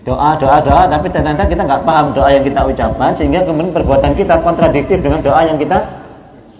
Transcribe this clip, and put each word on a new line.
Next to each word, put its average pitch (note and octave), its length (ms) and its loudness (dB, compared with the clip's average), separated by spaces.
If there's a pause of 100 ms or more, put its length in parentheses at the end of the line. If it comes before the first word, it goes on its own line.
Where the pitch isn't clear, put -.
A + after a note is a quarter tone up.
doa, D3 320 0
doa, C#3 240 2
doa, E3 240 4
tapi D#3 240 -2
ternyata D3+ 320 -2
kita D#3 240 -2
nggak C3+ 160 -2
paham D3 320 0
doa C3+ 160 2
yang C#3 160 2
kita C3+ 160 -2
ucapkan, B2+ 480 -2
sehingga E3 320 0
kemudian E3 320 -2
perbuatan D#3+ 400 2
kita F3 240 2
kontradiktif E3 640 0
dengan D#3+ 160 0
doa D3 240 2
yang D#3+ 160 -2
kita, F3+ 240 -2 (760)